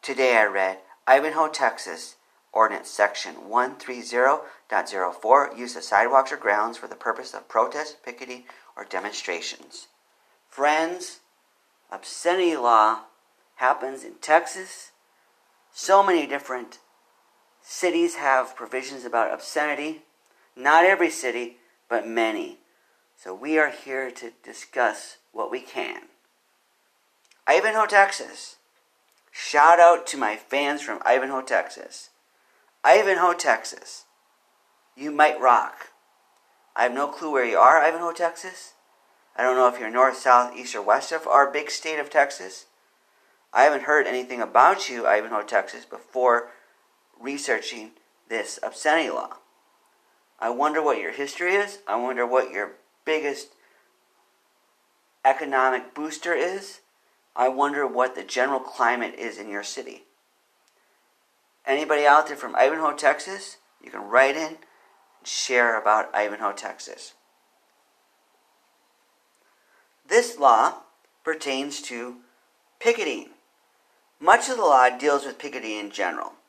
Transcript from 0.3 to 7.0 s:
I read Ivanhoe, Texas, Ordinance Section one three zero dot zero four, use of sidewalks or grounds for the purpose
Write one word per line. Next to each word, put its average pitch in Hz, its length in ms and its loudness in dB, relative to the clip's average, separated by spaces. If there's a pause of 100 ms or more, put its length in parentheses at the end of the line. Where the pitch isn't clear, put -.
I 107 80 6
read 95 320 -2 (280)
Ivanhoe, 156 440 2
Texas, 104 640 -6 (380)
Ordinance 107 360 2
Section 95 600 -4
one 123 260 0
three 123 260 -12
zero 123 420 0 (260)
dot 98 180 -2
zero 92 240 -4
four, 131 420 2
use 120 220 -12
of - 80 -12
sidewalks 127 480 4
or 147 60 -8
grounds 110 400 -2
for - 100 -16
the - 80 -16
purpose 120 380 -8